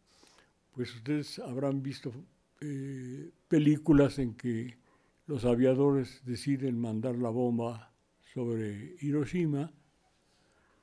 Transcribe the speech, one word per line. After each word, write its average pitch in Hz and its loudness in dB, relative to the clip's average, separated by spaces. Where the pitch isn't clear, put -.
pues 123 -8
ustedes 143 -6
habrán 139 -4
visto, 131 -8
eh, 139 -10
películas 151 6
en 123 -2
que 120 -4
los 131 -4
aviadores 131 4
deciden 127 -2
mandar 117 -2
la 123 0
bomba 117 -2
sobre 110 -4
Hiroshima 147 -2